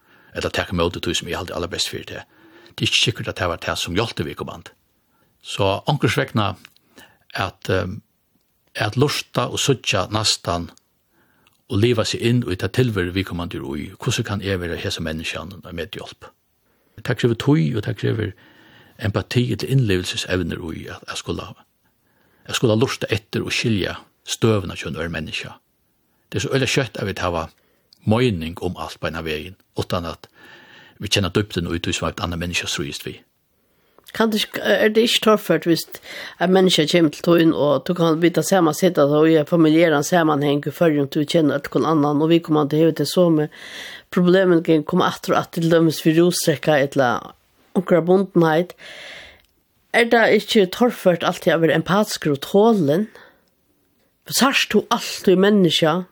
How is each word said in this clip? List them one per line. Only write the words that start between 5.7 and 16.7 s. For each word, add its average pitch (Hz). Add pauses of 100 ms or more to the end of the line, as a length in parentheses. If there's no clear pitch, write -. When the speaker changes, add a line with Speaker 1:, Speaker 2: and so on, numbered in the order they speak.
Speaker 1:
ankers 147
vekna 104 (800)
at, -
ehm, 95 (760)
at 107
lusta 127
og -
suttja 98
nastan 98 (1000)
og 104
leva 110
seg -
inn 117
og -
ta 95
tilveru 101
vi 95
kommer 87
til 85
ui. 76
Hvordan 117
kan 101
jeg 95
være 85
hese 98
menneskene 80
med 82
hjelp? - (680)